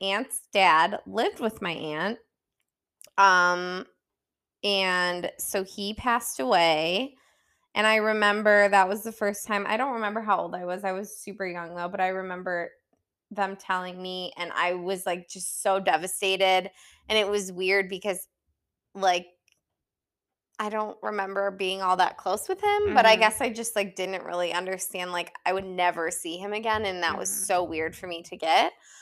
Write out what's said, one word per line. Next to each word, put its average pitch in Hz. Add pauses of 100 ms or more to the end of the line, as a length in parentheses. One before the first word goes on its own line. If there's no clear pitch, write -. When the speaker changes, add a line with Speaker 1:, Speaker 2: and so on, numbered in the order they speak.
Speaker 1:
aunt's 196 (120)
dad 180
lived 233
with 226
my 175
aunt. 160 (1000)
Um, 180 (760)
and 180
so -
he 202
passed 240
away. 175 (600)
And 208
I 220
remember 208
that 190
was 202
the 226
first 208
time, 202
I 208
don't 262
remember 214
how 208
old 175
I 180
was. 180
I 196
was 196
super 196
young 175
though, 175
but 190
I 185
remember 185 (600)
them 196
telling 185
me, 185
and 170
I 180
was, 180
like, 180
just -
so 196
devastated. 185 (400)
And 220
it 208
was 202
weird 185
because, 190 (680)
like, 180 (1300)
I 214
don't 214
remember 196
being 190
all 185
that 180
close -
with 381
him, 415
but 226
I 220
Speaker 2:
Mm-hmm. 220
Speaker 1:
guess 220
I 233
just, 226
like, 202
didn't 185
really 175
understand, 180
like, 175 (140)
I 180
would 190
never 175
see 175
him 202
again, 220
and 185
that 165
was -
Speaker 2:
Mm-hmm. -
Speaker 1:
so 180
weird 165
for 185
me 170
to -
get. 190 (300)